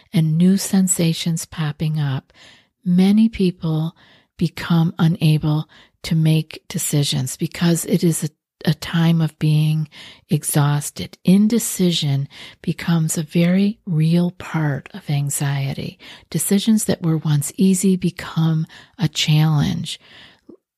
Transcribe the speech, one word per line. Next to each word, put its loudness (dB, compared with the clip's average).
and 0
new 4
sensations 0
popping -4
up, -4
many 4
people -2
become 0
unable 2
to -4
make 0
decisions -4
because -2
it 0
is 0
a, -4
a 2
time 0
of -2
being 0
exhausted. -2
Indecision 2
becomes -2
a -4
very 0
real 2
part -4
of -14
anxiety. -4
Decisions 0
that -2
were 0
once 0
easy 2
become -2
a 0
challenge. 0